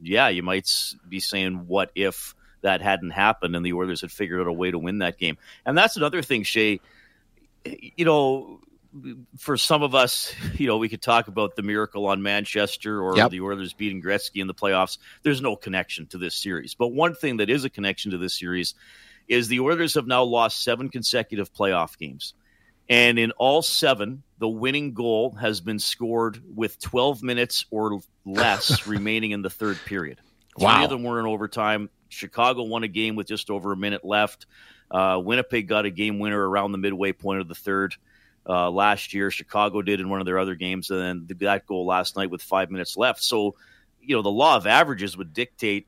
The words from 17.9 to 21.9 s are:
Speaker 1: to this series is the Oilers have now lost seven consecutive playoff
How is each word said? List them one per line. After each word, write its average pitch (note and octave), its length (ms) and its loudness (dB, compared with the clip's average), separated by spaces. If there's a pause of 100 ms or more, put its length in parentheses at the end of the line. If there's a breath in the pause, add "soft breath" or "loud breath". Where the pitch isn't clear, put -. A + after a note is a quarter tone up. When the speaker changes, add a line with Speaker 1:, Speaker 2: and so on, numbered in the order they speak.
Speaker 1:
to F2+ 60 -4
this F2+ 200 -4
series F2+ 360 -4 (540 soft breath)
is A#2+ 200 2
the B2 120 0
Oilers D#3+ 340 0
have C3 120 0
now B2+ 180 4
lost A#2+ 400 2
seven B2 240 -2
consecutive A2+ 640 -4
playoff F2+ 460 0